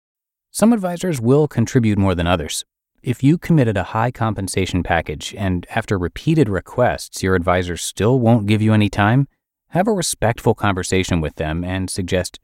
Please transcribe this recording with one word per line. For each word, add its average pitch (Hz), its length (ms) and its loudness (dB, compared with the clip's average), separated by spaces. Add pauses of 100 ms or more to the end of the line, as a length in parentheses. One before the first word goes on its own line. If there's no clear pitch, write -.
(500)
Some 220 220 2
advisors 180 480 -4
will 135 260 2
contribute 113 520 0
more 98 180 2
than 85 100 -2
others. 82 380 -2 (360)
If - 220 -6
you 151 160 4
committed 123 380 2
a 90 80 -2
high 117 260 -2
compensation 101 720 -2
package 80 560 -4
and 92 320 -2
after 110 260 -2
repeated 123 520 0
requests - 720 -2
your 95 140 2
advisor 87 400 0
still 120 420 0
won't 113 300 4
give 107 120 4
you 110 140 4
any 107 140 4
time, 113 400 2 (400)
have 190 180 0
a 233 60 0
respectful 117 600 0
conversation 92 680 0
with 76 160 -6
them 80 260 -4
and 92 260 -4
suggest 90 560 -4